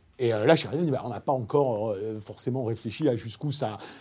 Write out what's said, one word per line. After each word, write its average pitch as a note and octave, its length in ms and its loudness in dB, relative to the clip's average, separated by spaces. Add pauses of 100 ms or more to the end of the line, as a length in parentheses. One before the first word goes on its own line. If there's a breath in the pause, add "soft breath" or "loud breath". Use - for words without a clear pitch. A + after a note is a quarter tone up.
(180)
Et, A#2 140 4
euh, G#2+ 140 2
là, D#3+ 100 10
Sheridan D3 260 -2
dit, « E3 80 2
Bah, G2+ 140 0
on B2 60 -6
n'a G2+ 100 -6
pas D3 120 0
encore, A#2+ 580 2
euh, G#2+ 300 -4
forcément B2 440 -4
réfléchi A2+ 460 -2
à B2 60 2
jusqu'où A2+ 360 -6
ça, A2 240 -2 (240 loud breath)